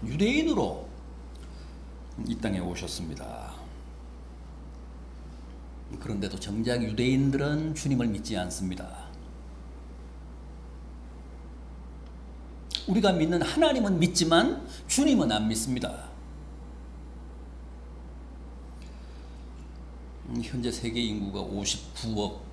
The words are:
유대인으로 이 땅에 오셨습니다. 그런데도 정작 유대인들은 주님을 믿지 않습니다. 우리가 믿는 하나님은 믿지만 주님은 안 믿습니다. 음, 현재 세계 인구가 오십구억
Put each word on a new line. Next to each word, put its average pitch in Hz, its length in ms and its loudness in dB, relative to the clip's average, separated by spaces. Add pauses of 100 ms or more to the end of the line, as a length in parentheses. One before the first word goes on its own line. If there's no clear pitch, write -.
유대인으로 202 800 4 (1400)
이 110 120 0
땅에 98 220 0
오셨습니다. 71 920 -6 (2500)
그런데도 98 400 -2
정작 113 420 2
유대인들은 139 960 4
주님을 123 320 4
믿지 104 300 0
않습니다. 90 720 -2 (3750)
우리가 196 240 8
믿는 170 300 6
하나님은 254 580 6
믿지만 175 680 8 (220)
주님은 254 420 8
안 107 200 6
믿습니다. 113 580 0 (4000)
음, 120 120 0
현재 120 300 0
세계 117 300 0
인구가 101 400 0
오십구억 101 1120 -2